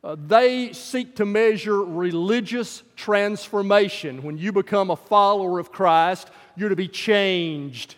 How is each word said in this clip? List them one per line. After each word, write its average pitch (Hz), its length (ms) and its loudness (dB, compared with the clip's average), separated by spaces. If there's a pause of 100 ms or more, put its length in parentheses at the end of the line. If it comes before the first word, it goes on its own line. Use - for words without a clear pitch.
Uh, 151 120 -10 (120)
they 247 440 4
seek - 440 -8
to 214 100 0
measure 208 580 0
religious 180 1000 -4 (120)
transformation. 202 1300 0
When 151 160 -10
you 185 140 -4
become 196 400 0
a 160 40 0
follower 202 640 2
of 170 140 -6
Christ, 175 580 2 (260)
you're 202 140 -4
to 190 60 2
be 180 120 -4
changed. 170 1120 -2